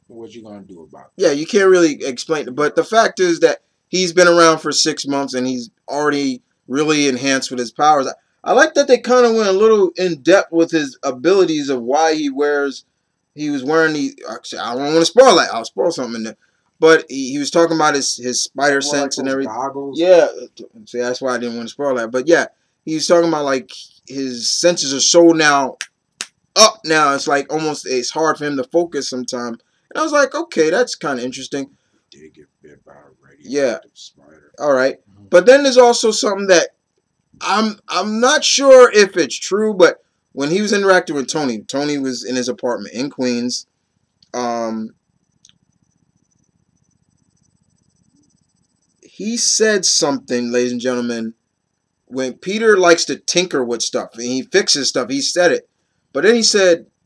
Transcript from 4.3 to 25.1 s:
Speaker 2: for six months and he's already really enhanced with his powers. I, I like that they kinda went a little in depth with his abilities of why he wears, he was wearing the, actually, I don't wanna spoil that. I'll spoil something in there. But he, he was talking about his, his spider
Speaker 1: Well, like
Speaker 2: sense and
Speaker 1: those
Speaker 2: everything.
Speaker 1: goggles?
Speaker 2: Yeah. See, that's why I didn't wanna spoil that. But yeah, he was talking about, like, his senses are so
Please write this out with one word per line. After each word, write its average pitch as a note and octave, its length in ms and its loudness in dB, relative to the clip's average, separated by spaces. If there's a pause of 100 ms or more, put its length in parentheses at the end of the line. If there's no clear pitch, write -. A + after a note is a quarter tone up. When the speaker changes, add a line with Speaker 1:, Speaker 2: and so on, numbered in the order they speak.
Speaker 2:
for D#3 120 -6
six C#3+ 360 -4
months C#3 260 -4
and B2+ 140 -4
he's B2 220 -8 (180)
already C#3+ 540 -2 (260)
really D3 400 0
enhanced C3 420 -2
with B2+ 100 -6
his A#2+ 120 -8
powers. D3 360 2
I, - 40 -6 (320)
I - 100 0
like D4+ 220 0
that C#4+ 120 2
they B3+ 120 0
kinda A#3+ 340 2
went A3 160 0
a F#3+ 40 0
little G#3 420 2
in F3 260 -4
depth F3 300 2
with E3 200 0
his D3 300 -4
abilities D3+ 680 0
of C3 120 -2
why D3+ 320 0
he D#3 160 -4
wears, C#3+ 560 -4 (480)
he D3+ 160 -8
was C#3+ 140 -6
wearing D#3 300 0
the, C#3 200 -4 (160)
actually, A2+ 300 -14
I A2 160 -8
don't C#3+ 180 -4
wanna E3 120 4
spoil A#3 320 6
that. A#2 140 0
I'll A2+ 140 -6
spoil F#3+ 260 -4
something A#2+ 260 -8
in A2+ 60 -8
there. A2 140 -12 (420)
But D#3+ 300 6
he, C3 220 -8
he C#3+ 80 -6
was C#3 120 -6
talking E3 240 2
about D3+ 200 2
his, C#3 220 -4
his A#2+ 260 -6
spider C#3 400 0
Speaker 1:
Well, C#3+ 80 -6
like C#3+ 100 -2
Speaker 2:
sense C3+ 160 -6
and C3 100 -6
Speaker 1:
those C3+ 60 -2
Speaker 2:
everything. C3+ 200 -6
Speaker 1:
goggles? C#3 460 -8
Speaker 2:
Yeah. E3+ 280 6 (580)
See, A#2+ 140 -10
that's B2 220 -6
why C3 120 -4
I B2 60 -4
didn't A#2 180 -8
wanna A#2 120 -12
spoil C#3 260 -6
that. A2+ 160 -6
But C3 160 -4
yeah, D#3 180 4 (380)
he D#3+ 100 -8
was D#3 140 -6
talking E3+ 220 4
about, D3+ 160 -2
like, C3 260 -4 (340)
his B2+ 420 -10
senses E3+ 460 0
are C3+ 60 -4
so E3+ 320 6